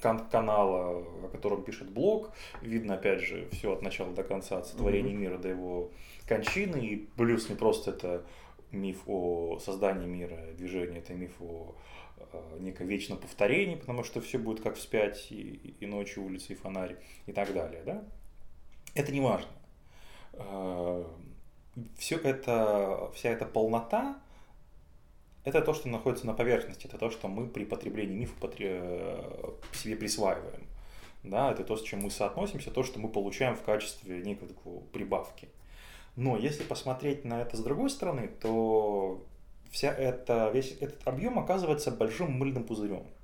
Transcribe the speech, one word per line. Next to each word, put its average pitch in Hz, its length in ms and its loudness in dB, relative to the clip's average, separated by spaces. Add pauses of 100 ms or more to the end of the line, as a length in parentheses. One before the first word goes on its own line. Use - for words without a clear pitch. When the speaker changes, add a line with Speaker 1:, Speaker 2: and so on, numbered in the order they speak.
Speaker 1:
кан-, 113 300 4
канала, 95 720 6 (180)
о 92 80 -8
котором 101 340 0
пишет - 260 -8
Блок, 190 420 2 (300)
видно, 113 320 0
опять 95 260 4
же, 90 320 -2
всё 101 220 0
от - 80 -2
начала 92 320 -2
до 92 100 0
конца, 98 360 -2
от 87 80 -6
сотворения 101 440 4
Speaker 2:
Мгм. 101 100 -2
Speaker 1:
мира 92 160 0
до 90 120 -2
его 90 400 -2 (400)
кончины, 170 480 2
и 107 180 0 (220)
плюс 117 320 6
не 101 60 -4
просто 107 360 6
это 90 320 -2 (480)
миф 98 360 -2
о 87 520 0
создании 95 480 2
мира, 87 320 -6 (180)
движения, 87 420 -4
это 85 140 -10
миф 90 280 -8
о, 85 340 -10 (560)
э, 80 300 -12
неком 92 260 -6
вечном 98 300 -2
повторении, 165 580 4
потому 123 300 -4
что - 160 -4
всё - 180 -2
будет 110 220 -2
как 107 160 -2
вспять, 104 520 2
и, 104 520 -12
и 104 40 -4
ночью 101 380 -4
улицы, 95 300 -8
и - 20 -6
фонарь, 92 400 -4 (320)
и 101 60 -8
так 101 200 0
далее, 82 320 -2
да? 208 160 -4 (960)
Это 143 160 0
не 139 80 0
важно. 120 320 4 (840)
Э, 90 680 -2 (960)
всё - 200 -2
это, 113 960 4
вся - 160 0
эта 117 160 2
полнота — 117 720 2 (1300)
это 147 160 6
то, 156 120 4
что - 140 -4
находится 120 380 0
на 110 80 0
поверхности, - 540 2
это - 100 -12
то, 113 120 0
что 107 200 -4
мы 113 180 -2
при 107 160 -4
потреблении 104 520 -2
мифа 117 260 -2
потре-, 95 400 -2
э, 87 720 -6 (200)
себе 110 240 -4
присваиваем. 104 720 0 (560)
Да, 120 280 4
это 117 120 -2
то, 113 140 -2
с - 60 -6
чем 98 180 -4
мы 101 80 0
соотносимся, 160 600 -2
то, 127 120 2
что 127 160 -6
мы 107 80 -2
получаем 107 480 0
в 110 60 -6
качестве 104 600 0
некой 101 280 -6
такой - 320 -12 (100)
прибавки. - 560 -2 (720)
Но 123 200 4
если 147 260 0
посмотреть 143 600 -2
на 117 180 -2
это 117 140 -2
с 110 60 0
другой 156 280 2
стороны, 143 400 -2 (120)
то 107 840 4 (480)
вся 143 220 2
эта, 123 600 4
весь 131 280 2
этот - 260 -4
объём 185 320 2
оказывается 156 520 4
большим 113 400 2
мыльным 131 340 2
пузырём. 104 400 -2 (180)